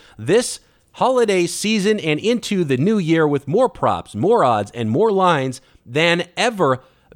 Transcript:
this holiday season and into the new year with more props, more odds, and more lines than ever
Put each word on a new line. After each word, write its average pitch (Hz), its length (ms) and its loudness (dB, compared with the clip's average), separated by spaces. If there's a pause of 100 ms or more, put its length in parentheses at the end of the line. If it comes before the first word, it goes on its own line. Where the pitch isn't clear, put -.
(160)
this 160 440 -2 (320)
holiday 208 540 0
season 208 540 -2
and 156 180 -2
into 202 460 -2
the 135 140 0
new 196 180 2
year 160 320 2
with 143 180 -2
more 220 220 2
props, 98 460 -4
more 180 280 2
odds, 107 280 0
and 117 180 -4
more 180 240 0
lines 160 480 0 (240)
than 170 500 -2
ever 180 480 0 (340)